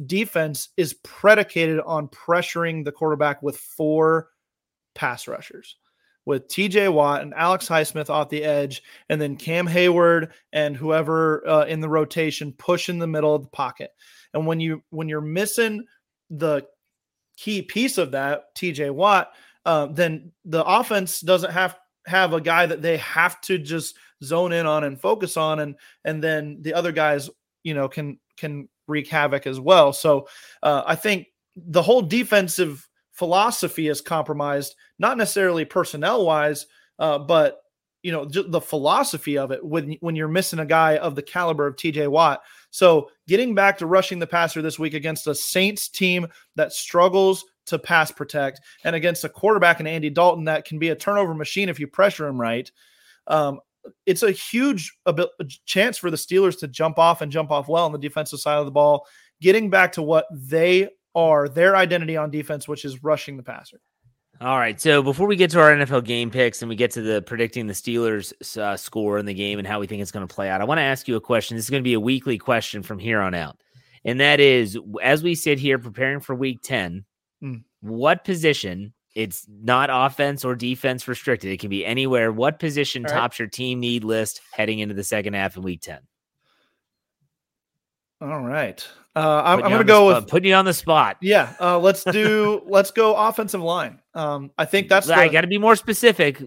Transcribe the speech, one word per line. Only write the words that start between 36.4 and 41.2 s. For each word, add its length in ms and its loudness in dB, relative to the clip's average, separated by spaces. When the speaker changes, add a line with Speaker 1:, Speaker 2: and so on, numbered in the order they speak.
Speaker 1:
uh, 220 0
but, 420 2
you 100 -8
know, 140 -6
ju-, 220 -4
the 140 -2
philosophy 760 0
of 140 -4
it 120 -8
when, 360 -6
when 160 -6
you're 140 -4
missing 300 -2
a 60 -6
guy 320 4
of 180 -4
the 60 -6